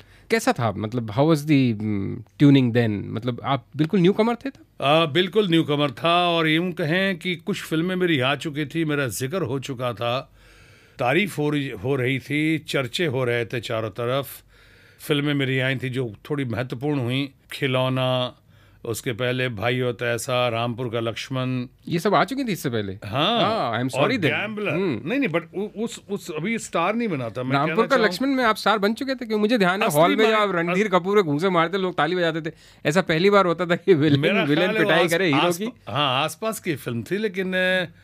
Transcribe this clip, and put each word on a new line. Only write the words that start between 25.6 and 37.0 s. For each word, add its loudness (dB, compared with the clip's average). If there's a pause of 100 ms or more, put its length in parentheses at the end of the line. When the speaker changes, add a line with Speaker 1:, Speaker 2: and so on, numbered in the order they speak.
Speaker 2:
उस, -10
उस, -8
अभी -4
स्टार -2
नहीं -2
बना -4
था। -6
मैं -4
Speaker 1:
रामपुर 0
Speaker 2:
कहना 2
Speaker 1:
का 2
Speaker 2:
चाहूँ 2
Speaker 1:
लक्ष्मण 0
में 2
आप 2
स्टार 2
बन 0
चुके -4
थे? -8
क्यों, -2
मुझे 4
ध्यान 2
है, 2
Speaker 2:
असली 4
Speaker 1:
हॉल 6
में 2
Speaker 2:
मायने 4
Speaker 1:
जब 2
आप 2
रणधीर 0
कपूर 2
के 8
घूंसे 0
मारते, 2
लोग -2
ताली 0
बजाते -2
थे। -8 (340)
ऐसा 2
पहली 2
बार 6
होता 0
था 2
कि 4
विलेन, 4
Speaker 2:
मेरा 2
Speaker 1:
विलेन 2
Speaker 2:
ख्याल 0
है 2
वो 4
Speaker 1:
पिटाई 4
Speaker 2:
आस-, 0
Speaker 1:
करे 2
हीरो 2
Speaker 2:
आस-, 2
Speaker 1:
की? -4 (220)
Speaker 2:
हाँ, 0
आसपास -6
की -4
फिल्म -6